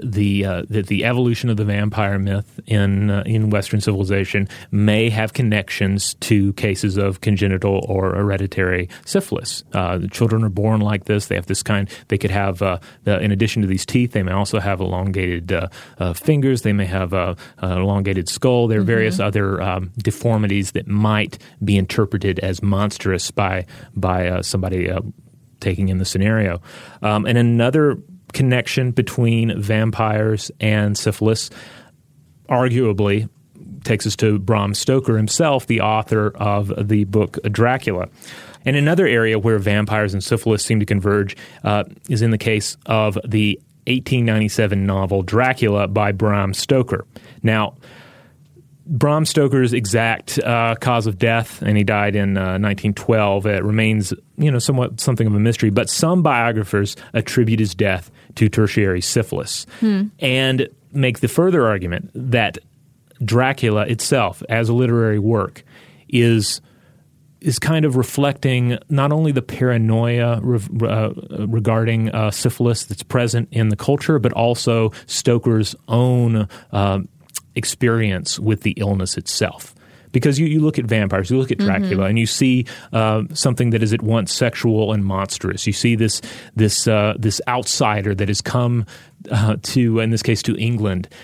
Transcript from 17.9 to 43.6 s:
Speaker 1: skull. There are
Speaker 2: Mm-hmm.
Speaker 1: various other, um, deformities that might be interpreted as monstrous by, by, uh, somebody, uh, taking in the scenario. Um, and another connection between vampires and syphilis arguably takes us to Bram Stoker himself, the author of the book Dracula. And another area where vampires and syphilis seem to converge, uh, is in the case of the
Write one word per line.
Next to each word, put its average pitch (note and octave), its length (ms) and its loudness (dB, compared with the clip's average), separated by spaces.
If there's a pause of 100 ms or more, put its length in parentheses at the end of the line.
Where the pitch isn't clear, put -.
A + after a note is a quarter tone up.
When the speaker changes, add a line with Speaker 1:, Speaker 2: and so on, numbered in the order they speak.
Speaker 1:
skull. B2 400 2
There A2 120 2
are - 20 2
Speaker 2:
Mm-hmm. F#2+ 60 0
Speaker 1:
various A2+ 320 2
other, G2 420 0
um, F#2 380 -4
deformities G#2+ 720 0
that - 160 -4
might G#2+ 500 0 (260)
be G2+ 140 4
interpreted G2 640 0
as F#2 240 -4
monstrous G2 680 -2
by, F#2 380 -2 (280)
by, F#2 340 0
uh, F2+ 120 -2
somebody, F#2 480 -2
uh, F#2 120 -2 (580)
taking F#2+ 300 0
in F#2 100 0
the F#2+ 60 -2
scenario. G2 540 0 (440)
Um, G#2+ 240 0
and A#2+ 100 4
another A#2+ 580 4 (380)
connection B2+ 560 0
between A#2 720 0
vampires A2 880 0 (100)
and G#2 380 2
syphilis A2 540 -2 (960)
arguably A2 800 2 (540)
takes A2+ 240 0
us G#2+ 80 -2
to G#2+ 240 2
Bram G2+ 340 0
Stoker C3 440 0
himself, C3 500 0
the A2 140 0
author G#2+ 540 0
of G#2 520 -2
the G#2 160 2
book G2 400 0
Dracula. A2 680 0 (560)
And C3 100 2
another D#3+ 300 4
area A2+ 320 2
where G#2+ 220 2
vampires G#2 560 0
and F#2+ 80 -4
syphilis A2 420 0
seem A2 140 2
to G#2 80 0
converge, G2+ 500 0 (260)
uh, G#2 200 0 (260)
is A#2 140 0
in A#2 80 4
the G#2+ 80 0
case G#2+ 360 -2 (120)
of A2 360 0
the G#2+ 360 0 (260)